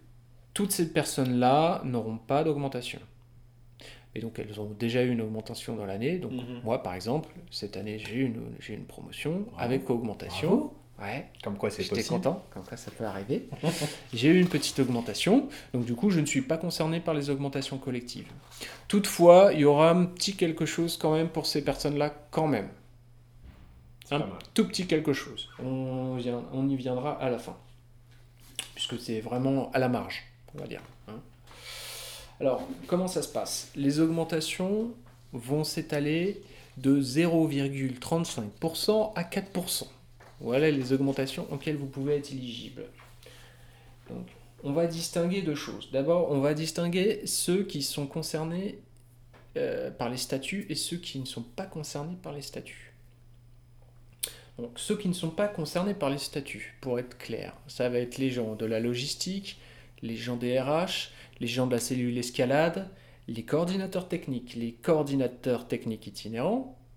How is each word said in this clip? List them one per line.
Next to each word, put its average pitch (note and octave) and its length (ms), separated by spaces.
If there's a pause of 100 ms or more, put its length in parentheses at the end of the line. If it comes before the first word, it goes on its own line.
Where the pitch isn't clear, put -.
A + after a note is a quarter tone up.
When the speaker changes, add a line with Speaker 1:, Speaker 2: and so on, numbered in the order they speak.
(540)
Speaker 1:
toutes G3+ 180
ces D#3+ 220
personnes-là C3+ 920
n'auront A2+ 340
pas C#3 280
d'augmentation. C#3 540 (1160)
Et A2 60
donc, A2+ 180
elles G#2+ 220
ont G#2 180
déjà A#2+ 240
eu B2 80
une A#2 100
augmentation A2 540
dans G#2 100
l'année. A2+ 340
Donc, A2+ 120
Speaker 2:
Mhm. A#2+ 320
Speaker 1:
moi, A2+ 180
par F2+ 140
exemple, A#2+ 340 (220)
cette - 240
année, G#2 240
j'ai G2+ 160
eu C3 100
une, A#2 340
j'ai - 140
eu G#2 40
une G#2 80
promotion - 560
Speaker 2:
Bravo. A3 160
Speaker 1:
avec B2+ 320
augmentation. A2+ 600
Speaker 2:
Bravo. D4 260 (260)
Speaker 1:
Ouais. A2 260 (160)
Speaker 2:
Comme G2+ 140
quoi A2 120
c'est G2+ 140
Speaker 1:
J'étais G2 120
Speaker 2:
possible. G#2+ 220
Speaker 1:
content, C#3+ 320
comme - 140
quoi - 120
ça - 160
peut A#2 140
arriver. G#2 420 (160)
<laughs> - 500
J'ai A#2 140
eu E3+ 100
une F3+ 120
petite - 300
augmentation, B2 680 (260)
donc A#2+ 120
du A#2+ 100
coup G#3 140
je F3 100
ne D3 60
suis C3+ 160
pas D#3+ 160
concerné E3 420
par E3 140
les C#3+ 160
augmentations C#3 480
collectives. B2 500 (600)
Toutefois, F#3+ 640
il D3+ 80
y - 20
aura D3 280
un F3+ 120
petit F#3+ 320
quelque D#3+ 300
chose E3 320
quand D#3 160
même E3 160
pour D#3 160
ces D3 180
personnes-là D3 500 (180)
quand D#3 160
même. G#2 200 (1400)
Speaker 2:
C'est C#3+ 120
Speaker 1:
Un D3+ 40
Speaker 2:
pas D3 60
mal. F#2 140 (140)
Speaker 1:
tout G#3 140
petit F#3 200
quelque D#3 260
chose. - 340 (160)
On C3 520
vient, A#2+ 360
on C3 160
y C#3 80
viendra B2+ 380
à C3 160
la - 100
fin. - 160 (1200)
Puisque - 240
c'est A2 220
vraiment B2+ 500
à C3 80
la B2+ 80
marge, A2+ 380 (280)
on - 60
va - 80
dire, - 140 (260)
hein. G#2+ 140 (1200)
Alors, C3 260 (200)
comment F3+ 200
ça D3+ 140
se - 80
passe ? - 440
Les C#3+ 280
augmentations E3 920 (400)
vont C3 320
s'étaler D#3 800 (340)
de C3+ 240
zéro D#3+ 480
virgule C#3 540
trente-cinq E3 480 (100)
pour E3 160
cent G#3+ 400
à F3 80
quatre F#3+ 300
pour F3+ 160
cent. - 180 (540)
Voilà C3+ 300
les C3+ 220
augmentations C#3 580
auxquelles D3+ 240
vous C#3 100
pouvez C3+ 300
être C#3 160
éligible. A#2+ 540 (1200)
Donc, A#2+ 160 (380)
on C#3+ 80
va E3+ 160
distinguer F3 540
deux D#3+ 120
choses. - 380
D'abord, D#3 400
on C#3 80
va C#3+ 140
distinguer F3 720
ceux F#3 380
qui D3+ 180
sont C#3+ 260
concernés, D#3+ 720 (800)
euh, C3+ 340
par A#2+ 180
les B2+ 60
statuts C#3 540
et D#3 60
ceux - 200
qui E3+ 240
ne C3 60
sont - 160
pas F#3+ 240
concernés D#3 580
par D#3+ 80
les D3 100
statuts. - 520 (1600)
Donc, A#3+ 220
ceux - 160
qui - 140
ne F3 40
sont E3 160
pas G#3 200
concernés F#3 440
par D3+ 160
les C#3+ 80
statuts, - 600
pour B2 200
être B2 180
clair, - 360 (140)
ça B2 220
va B2 100
être B2 180
les C3+ 120
gens A2+ 260
de A2 100
la A2 140
logistique, C3+ 800 (420)
les A2+ 140
gens A#2+ 220
des B2 200
R C3 120
H, F3 400 (320)
les A#2+ 60
gens B2+ 200
de B2 60
la A#2 80
cellule B2 360
escalade, D3 680 (400)
les A#2 160
coordinateurs F#3 640
techniques, - 480
les A#2 160
coordinateurs C3+ 960
techniques A2+ 400
itinérants, D3+ 720 (200)